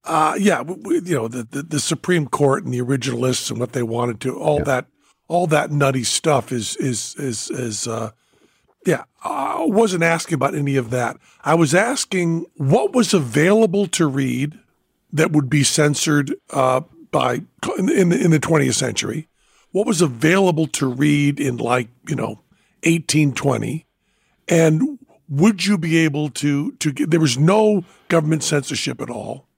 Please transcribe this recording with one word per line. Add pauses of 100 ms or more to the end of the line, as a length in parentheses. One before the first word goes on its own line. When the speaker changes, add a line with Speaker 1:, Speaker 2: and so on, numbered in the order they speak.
Speaker 1:
uh,
yeah,
w-,
w-,
you
know,
the,
the,
the
Supreme
Court
and
the
originalists
and
what
they
wanted
to,
all
Speaker 2:
Yeah.
Speaker 1:
that, (420)
all
that
nutty
stuff
is,
is,
is,
is,
uh, (720)
yeah, (180)
I
wasn't
asking
about
any
of
that. (260)
I
was
asking (100)
what
was
available
to
read (540)
that
would
be
censored, (160)
uh, (320)
by, (360)
in,
in,
in
the
twentieth
century, (420)
what
was
available
to
read
in,
like, (220)
you
know, (420)
eighteen
twenty, (640)
and (300)
would
you
be
able
to,
to
get,
there
was
no (240)
government
censorship
at
all (120)